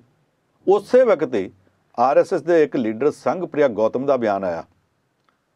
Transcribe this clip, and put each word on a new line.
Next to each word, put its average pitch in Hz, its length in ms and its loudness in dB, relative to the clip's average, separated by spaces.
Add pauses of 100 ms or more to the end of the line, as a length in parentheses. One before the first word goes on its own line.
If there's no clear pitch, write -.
(680)
ਉਸੇ 208 340 2
ਵਕਤ 151 320 0
ਹੀ 98 160 -4 (480)
ਆਰ 131 200 2
ਐਸ - 140 0
ਐਸ 160 100 -4
ਦੇ 165 200 2
ਇੱਕ 147 140 0
ਲੀਡਰ 117 340 -2
ਸੰਘ 160 360 -4
ਪ੍ਰਿਆ 147 220 0
ਗੌਤਮ 113 380 -2
ਦਾ 135 100 0
ਬਿਆਨ 104 280 -2
ਆਇਆ। 92 200 -6 (920)